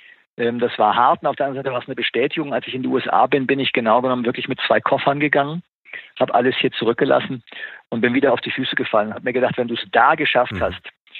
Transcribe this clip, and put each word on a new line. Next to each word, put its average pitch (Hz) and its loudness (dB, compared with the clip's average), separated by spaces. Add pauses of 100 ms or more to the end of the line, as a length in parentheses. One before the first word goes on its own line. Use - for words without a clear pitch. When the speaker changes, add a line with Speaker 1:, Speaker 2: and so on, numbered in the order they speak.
(360)
Speaker 1:
ähm, 120 -2
das 120 0
war 107 4
hart 131 4
und 147 0
auf 135 -2
der 143 -2
anderen 135 -6
Seite 139 -4
war 123 -4
es - -16
eine 131 -6
Bestätigung. 135 -2
Als 123 -4
ich - -10
in 131 -6
die 127 -2
U 131 2
S - -6
A 113 4
bin, 135 0
bin 139 0
ich 127 -2
genau 117 2
genommen 127 0
wirklich 120 -4
mit 131 -4
zwei 110 4
Koffern 143 0
gegangen, 147 0 (560)
habe - 0
alles 123 2
hier - 0
zurückgelassen 127 0 (440)
und 117 -4
bin 120 2
wieder 135 4
auf - 0
die - -6
Füße 131 -4
gefallen. 107 0
Hab - -14
mir 127 -4
gedacht, 123 0
wenn 120 -2
du 117 -4
es - -6
da 131 6
geschafft 131 0
Speaker 2:
Mhm. 92 -6
Speaker 1:
hast, 90 -6 (380)